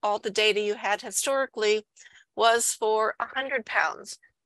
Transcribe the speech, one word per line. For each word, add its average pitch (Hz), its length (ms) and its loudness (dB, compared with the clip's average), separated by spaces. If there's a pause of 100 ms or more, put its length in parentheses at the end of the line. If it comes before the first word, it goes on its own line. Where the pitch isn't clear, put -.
All 208 180 2
the 220 100 -6
data 208 300 2
you 208 140 0
had 208 280 -2
historically 220 840 0 (520)
was 233 420 4
for 220 400 0
a 226 80 -2
hundred 269 400 -6
pounds. - 520 -4 (280)